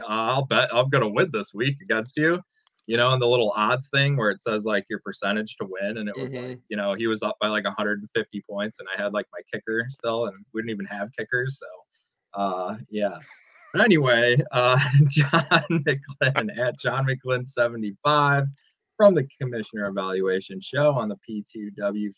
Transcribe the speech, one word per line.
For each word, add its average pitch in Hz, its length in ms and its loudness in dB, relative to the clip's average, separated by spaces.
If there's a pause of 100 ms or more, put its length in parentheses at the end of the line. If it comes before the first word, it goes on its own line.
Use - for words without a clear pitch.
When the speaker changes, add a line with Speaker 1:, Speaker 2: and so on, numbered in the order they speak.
Speaker 1:
I'll 113 400 0
bet 120 300 2
I'm 131 140 4
gonna 131 180 2
win 135 240 2
this 101 220 -4
week 135 280 -2
against 113 360 -2
you." 165 240 2 (440)
You 113 120 -2
know, 120 160 4
and 127 80 2
the 120 60 4
little 120 280 4
odds 117 320 0
thing 139 300 2
where 110 120 2
it 98 120 -4
says, 107 240 -2
like, 104 240 0
your 104 100 -6
percentage 104 560 -4
to 107 120 -8
win, 98 320 -6
and 104 100 -6
it 101 80 -10
was, 135 160 -8
like, 123 100 -10
Speaker 2:
Mm-hmm. 127 240 -12
Speaker 1:
you 107 80 -8
know, 101 200 -2
he 113 120 -2
was 110 160 -2
up 107 160 -4
by, 107 80 0
like, 107 160 0
a 98 80 -2
hundred 104 300 -4
and 107 120 -16
fifty 107 340 -4
points, 104 320 -6
and 95 140 -14
I 95 80 -6
had, 101 120 -2
like, 101 180 -4
my 104 80 -14 (120)
kicker 113 360 -4
still, 117 380 -4
and 98 280 -10
we 110 80 -4
didn't 113 100 -6
even 101 160 -6
have 104 300 -8
kickers, 127 420 -4
so, - 800 -18
uh, 92 360 -2 (140)
yeah. 101 280 -2 (560)
But 190 100 4
anyway, 127 540 4 (140)
uh, 127 260 4 (180)
<laughs> 147 120 8
John 151 640 2
McGlynn 139 880 -2
at 123 180 0
John 131 300 -2
McGlynn 127 400 -2
seventy-five 135 1000 0 (500)
from 202 180 8
the 139 120 2 (120)
Commissioner 113 460 -4
Evaluation 95 720 -2
Show 143 320 2
on 120 160 -2
the 101 180 -6
P 107 260 -8
two 104 200 -10
W 101 460 -4